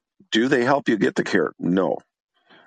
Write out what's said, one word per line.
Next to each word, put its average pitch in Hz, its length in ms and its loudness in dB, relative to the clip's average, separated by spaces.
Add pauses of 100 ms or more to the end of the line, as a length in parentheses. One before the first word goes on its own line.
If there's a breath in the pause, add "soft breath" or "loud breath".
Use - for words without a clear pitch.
(320)
Do 170 160 2
they 131 160 2
help 135 240 0
you 117 100 2
get 123 160 0
the - 100 -2
care? - 340 0
No. 90 400 0 (680 soft breath)